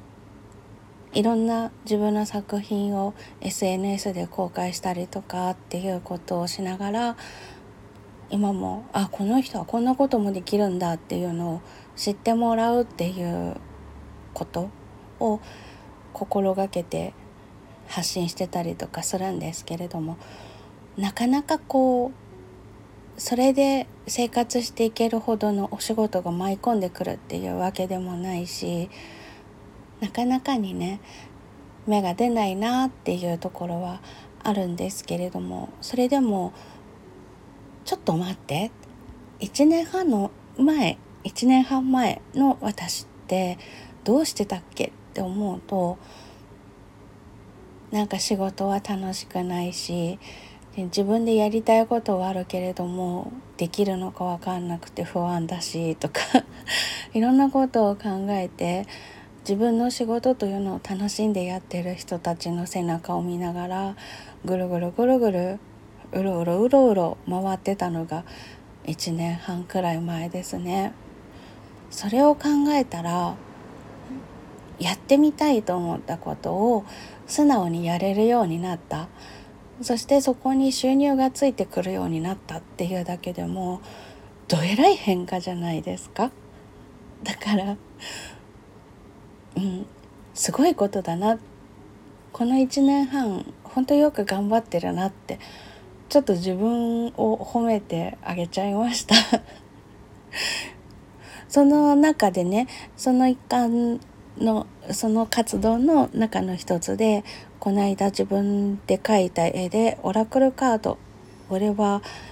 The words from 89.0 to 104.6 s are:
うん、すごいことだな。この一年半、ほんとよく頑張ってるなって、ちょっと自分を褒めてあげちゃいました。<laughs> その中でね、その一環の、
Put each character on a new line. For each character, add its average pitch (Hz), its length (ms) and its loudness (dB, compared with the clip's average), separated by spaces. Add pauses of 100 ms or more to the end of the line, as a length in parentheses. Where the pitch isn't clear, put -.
う 175 40 -2
ん、 190 260 -4 (480)
す - 180 -2
ご 277 140 4
い 339 80 4
こ 202 140 2
と 202 140 -4
だ 170 140 -4
な。 220 220 2 (920)
こ - 120 -2
の 254 140 4
一 262 240 4
年 277 240 6
半、 254 460 -2 (120)
ほ - 160 -4
ん 262 60 2
と 294 80 4
よ 294 160 8
く 214 140 -2
頑 202 240 0
張 226 100 4
っ 226 40 -2
て 180 160 -2
る 180 140 -2
な 180 140 0
っ 196 60 -2
て、 - 260 -12 (720)
ち 294 100 6
ょ - 20 6
っ 277 40 2
と 208 100 4
自 180 200 0
分 233 520 0 (100)
を 220 200 2
褒 - 280 -2
め 220 160 2
て 170 420 -6
あ - 120 -6
げ 175 140 -4
ち - 120 -4
ゃ 196 80 0
い 202 60 -2
ま 240 180 0
し - 120 -4
た。 214 120 2
<laughs> 226 260 2 (2000)
そ 285 160 8
の 294 320 8
中 294 340 6
で 180 140 0
ね、 208 220 2 (300)
そ - 160 2
の 254 160 6
一 254 100 2 (100)
環 240 520 2 (380)
の、 220 280 2 (240)